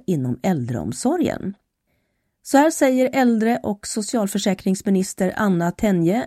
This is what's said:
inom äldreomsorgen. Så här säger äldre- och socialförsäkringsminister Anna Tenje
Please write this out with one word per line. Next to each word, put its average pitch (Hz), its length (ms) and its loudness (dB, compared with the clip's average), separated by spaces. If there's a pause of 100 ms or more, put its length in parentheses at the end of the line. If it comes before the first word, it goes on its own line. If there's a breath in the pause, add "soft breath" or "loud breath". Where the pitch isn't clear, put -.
inom 131 360 -2
äldreomsorgen. 165 1120 -2 (880)
Så - 160 2
här 311 120 6
säger 254 420 2
äldre- 233 500 2
och - 240 -6
socialförsäkringsminister 196 1500 -2
Anna 175 340 0
Tenje 190 560 0